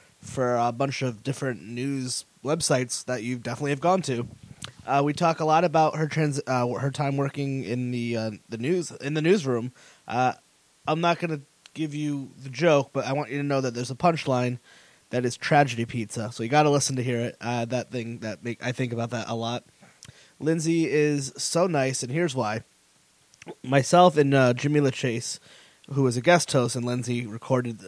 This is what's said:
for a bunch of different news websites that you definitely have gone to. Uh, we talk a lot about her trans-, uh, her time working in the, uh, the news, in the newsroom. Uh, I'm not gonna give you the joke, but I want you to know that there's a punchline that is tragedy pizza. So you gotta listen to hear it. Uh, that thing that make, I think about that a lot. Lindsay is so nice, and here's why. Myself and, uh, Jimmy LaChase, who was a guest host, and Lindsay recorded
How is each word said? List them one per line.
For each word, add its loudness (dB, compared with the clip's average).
for -2
a 2
bunch -4
of -4
different -6
news -6
websites -2
that -6
you -4
definitely -6
have -2
gone 2
to. -2
Uh, 2
we 2
talk 0
a -2
lot 4
about 4
her -2
trans-, 0
uh, 2
her -2
time -2
working -2
in -4
the, -2
uh, -2
the -8
news, -2
in -8
the 0
newsroom. 2
Uh, 2
I'm 0
not 2
gonna -4
give -6
you -4
the -16
joke, 4
but -2
I -2
want -2
you -4
to -2
know 2
that -2
there's -6
a -6
punchline 2
that 0
is -2
tragedy 2
pizza. -6
So -8
you -4
gotta 6
listen 2
to -2
hear -2
it. -4
Uh, -2
that -4
thing -6
that -10
make, -6
I -4
think -4
about -4
that -6
a -4
lot. -4
Lindsay 2
is 2
so 0
nice, 0
and -6
here's -2
why. -2
Myself 4
and, 6
uh, 6
Jimmy 0
LaChase, -2
who 0
was 2
a -2
guest 4
host, 2
and -4
Lindsay -4
recorded -2